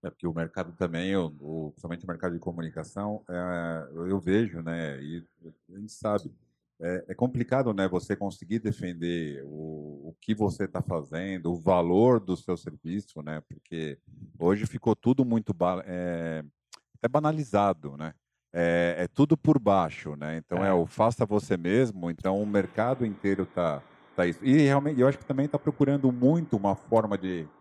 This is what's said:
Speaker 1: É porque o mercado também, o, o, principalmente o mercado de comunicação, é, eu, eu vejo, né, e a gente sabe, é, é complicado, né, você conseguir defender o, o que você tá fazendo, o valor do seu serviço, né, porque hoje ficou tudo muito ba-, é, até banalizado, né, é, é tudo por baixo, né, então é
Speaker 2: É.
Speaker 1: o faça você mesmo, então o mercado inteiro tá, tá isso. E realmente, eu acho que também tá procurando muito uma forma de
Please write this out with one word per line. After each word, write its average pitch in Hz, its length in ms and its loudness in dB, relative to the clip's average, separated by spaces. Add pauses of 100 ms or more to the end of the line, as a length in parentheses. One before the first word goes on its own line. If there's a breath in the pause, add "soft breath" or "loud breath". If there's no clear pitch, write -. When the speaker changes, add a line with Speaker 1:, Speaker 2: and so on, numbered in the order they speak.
Speaker 1:
É 92 60 -8
porque - 180 -8
o 82 60 -2
mercado 85 400 -6
também, 87 420 -2
o, 82 240 -2
o, 76 320 -10
principalmente 85 320 -12
o 90 40 -12
mercado 87 260 -6
de 85 60 -6
comunicação, 85 880 -8
é, 85 640 -6
eu, 82 140 -8
eu 98 120 0
vejo, 92 420 0
né, 80 400 -6
e 82 220 -12 (500)
a 95 60 -16
gente 104 120 -14
sabe, - 400 -2 (480)
é, 87 300 -4
é 95 60 -8
complicado, 123 580 0
né, 98 140 2
você 90 280 -2
conseguir 98 440 -6
defender 85 880 -4
o, 76 640 -12
o 82 120 -18
que 110 140 -2
você 101 320 0
tá 90 160 -6
fazendo, 85 680 -4
o 87 80 -4
valor 92 600 4
do 92 180 -4
seu - 180 -4
serviço, 82 680 -10
né, 78 260 -8
porque 76 480 -10 (400)
hoje 101 300 2
ficou - 280 0
tudo 131 300 4
muito 113 280 0
ba-, 90 340 0
é, 85 560 -4 (560)
até - 80 -2
banalizado, 101 880 2
né, 78 160 -8 (400)
é, 85 460 2
é 90 80 0
tudo 147 280 4
por 151 220 4
baixo, 92 580 2
né, 76 220 -6
então 90 260 -4
é 98 60 2
Speaker 2:
É. 95 40 4
Speaker 1:
o 85 120 4
faça 117 400 2
você 104 320 0
mesmo, 92 540 0
então 95 300 -2
o 104 40 -2
mercado 107 580 0
inteiro 98 440 -2
tá, 78 340 -2 (340)
tá 90 120 2
isso. 85 180 -4
E 135 160 6
realmente, 139 400 4
eu 127 60 8
acho 139 100 2
que - 80 -20
também 139 220 0
tá 147 100 -2
procurando 139 540 2
muito 135 440 2
uma 98 200 2
forma 110 420 2
de 90 300 -4 (140)